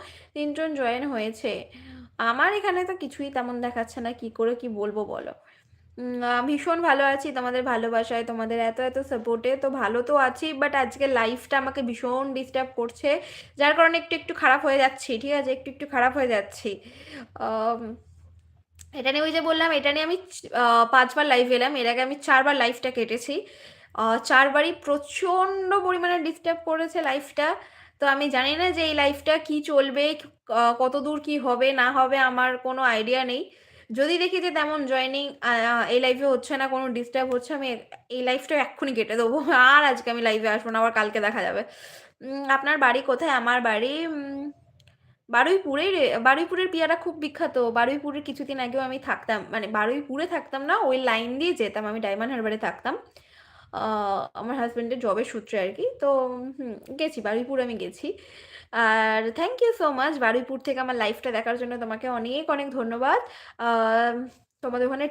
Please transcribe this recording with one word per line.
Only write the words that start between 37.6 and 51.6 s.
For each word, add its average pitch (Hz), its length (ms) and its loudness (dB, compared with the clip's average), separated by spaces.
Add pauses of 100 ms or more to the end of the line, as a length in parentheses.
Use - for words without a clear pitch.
এই 254 120 -6
লাইভটা 262 340 -2
এক্ষুনি 277 380 -2
কেটে 214 220 -2
দেবো, 233 240 2 (120)
আর 269 320 8
আজকে 254 280 2
আমি 233 100 -2
লাইভে 220 280 2
আসবো 226 200 -2
না, 220 100 0
আবার 226 120 4
কালকে 220 280 0
দেখা 208 220 0
যাবে। 185 220 -2 (580)
উম, 269 280 -8
আপনার 277 280 2
বাড়ি 262 240 4
কোথায়? 277 300 0
আমার 247 300 2
বাড়ি, 247 460 0
উম, 285 440 -8 (800)
বারুইপুরেই 311 640 2
রে-, 269 280 2
বারুইপুরের 330 480 4
পেয়ারা 330 280 0
খুব 330 220 -6
বিখ্যাত। 302 400 -4
বারুইপুরের 269 640 0
কিছুদিন 277 360 -8
আগেও 254 220 -4
আমি 262 180 -6
থাকতাম, 214 500 -4
মানে 208 180 -6
বারুইপুরে 262 600 -2
থাকতাম 285 340 -6
না, 330 160 0
ওই 269 200 2
লাইন 240 420 0
দিয়ে 339 140 0
যেতাম, 214 320 -4